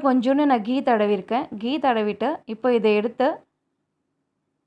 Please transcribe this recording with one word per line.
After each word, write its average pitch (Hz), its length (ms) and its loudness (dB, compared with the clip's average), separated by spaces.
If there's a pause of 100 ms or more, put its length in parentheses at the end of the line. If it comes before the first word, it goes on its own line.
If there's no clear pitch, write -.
கொஞ்சோண்டு 269 380 2
நான் 254 180 2
கீ 254 180 -2
தடவிருக்கேன். 208 760 0
கீ 247 200 -4
தடவிட்டு 226 680 -2
இப்போ 240 300 -2
இதை 214 200 2
எடுத்து 240 500 -2 (1200)